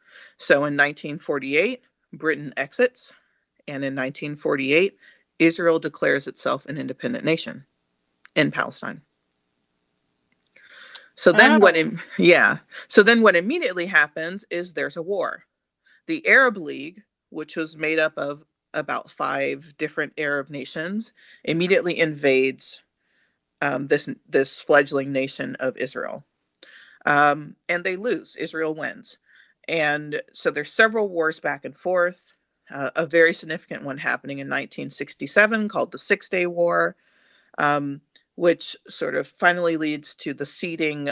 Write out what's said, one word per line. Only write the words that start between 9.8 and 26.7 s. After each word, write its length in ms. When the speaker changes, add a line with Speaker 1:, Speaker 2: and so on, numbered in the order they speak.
Speaker 1:
So 160
then 220
Speaker 2:
Oh. 60
Speaker 1:
what 160
im-, 260
yeah. 420
So 160
then 180
what 140
immediately 520
happens 640
is 240
there's 240
a 40
war. 420
The 220
Arab 300
League, 460
which 260
was 220
made 220
up 180
of 260
about 380
five 640
different 400
Arab 320
nations, 640
immediately 560
invades, 840
um, 260
this, 220
this 320
fledgling 520
nation 480
of 180
Israel. 480